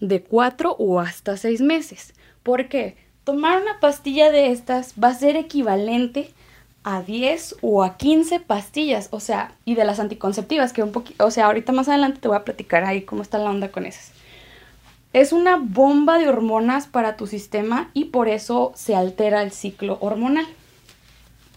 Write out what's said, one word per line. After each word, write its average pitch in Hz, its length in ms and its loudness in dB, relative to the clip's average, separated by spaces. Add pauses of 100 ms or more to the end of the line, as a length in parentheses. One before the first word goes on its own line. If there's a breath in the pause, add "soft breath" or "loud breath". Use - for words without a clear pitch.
de 185 220 -2
cuatro 262 560 0
o 185 220 0
hasta 180 380 -6
seis 233 240 -2
meses. 302 520 -2 (300 soft breath)
¿Por 254 240 0
qué? 220 300 -6 (260 soft breath)
Tomar 311 380 0
una 415 180 -4
pastilla 285 500 2
de 285 220 4
estas 254 500 -4
va 240 60 6
a 254 80 0
ser 285 220 2
equivalente 240 920 -2 (520 soft breath)
a 190 180 -6
diez 247 600 -4
o 208 220 2
a 185 140 -2
quince 320 420 2
pastillas, 226 720 -4
o 214 100 -8
sea, 202 360 -6 (100)
y 233 80 -2
de 220 120 2
las 208 140 -2
anticonceptivas, 214 720 -2
que 220 120 -2
un 208 100 -6
poqui-, - 240 -8
o 214 140 4
sea, 220 160 2
ahorita 226 240 0
más 262 180 0
adelante 285 300 2
te - 80 -4
voy 208 100 2
a 208 80 -6
platicar - 380 -2
ahí 190 180 -4
cómo 208 220 -8
está 208 160 -6
la 208 100 -2
onda 196 220 -4
con 185 160 -10
esas. - 240 -20 (1000 soft breath)
Es 277 200 6
una 349 240 4
bomba 285 640 4
de 311 80 2
hormonas 240 580 0
para 226 300 -2
tu 214 100 -12
sistema 214 680 -4
y 302 120 -2
por 240 220 0
eso 240 480 -2
se - 180 -4
altera 202 480 0
el 202 80 -4
ciclo 196 520 -8
hormonal. 240 440 -2 (1120 soft breath)